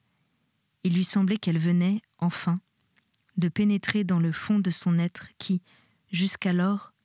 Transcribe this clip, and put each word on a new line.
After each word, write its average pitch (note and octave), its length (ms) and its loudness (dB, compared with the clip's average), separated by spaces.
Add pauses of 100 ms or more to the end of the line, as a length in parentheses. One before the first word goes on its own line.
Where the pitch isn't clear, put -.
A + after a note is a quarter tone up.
(840)
Il F3 120 2
lui F#3 80 2
semblait G3 340 2
qu'elle E3 220 0
venait, F3 420 2 (160)
enfin, F3 420 -2 (760)
de F3 120 0
pénétrer G#3 560 0
dans F3+ 160 2
le E3 120 2
fond G#3 280 -2
de F#3 120 0
son E3+ 260 0
être E3+ 300 -4 (100)
qui, F3+ 240 -4 (500)
jusqu'alors, F#3 840 -2 (120)